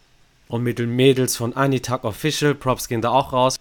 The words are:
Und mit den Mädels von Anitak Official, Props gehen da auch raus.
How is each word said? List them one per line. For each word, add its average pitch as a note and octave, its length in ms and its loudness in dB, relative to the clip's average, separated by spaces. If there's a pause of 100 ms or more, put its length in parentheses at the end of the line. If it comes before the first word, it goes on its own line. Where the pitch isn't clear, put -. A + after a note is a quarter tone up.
(480)
Und A#2 160 -4
mit A#2+ 160 -2
den A#2 160 -2
Mädels B2+ 420 4
von A#2 180 -4
Anitak C3 480 -2
Official, C#3+ 520 -2
Props B2+ 320 -4
gehen A#2 140 -4
da A#2 100 0
auch C3+ 220 0
raus. B2+ 280 2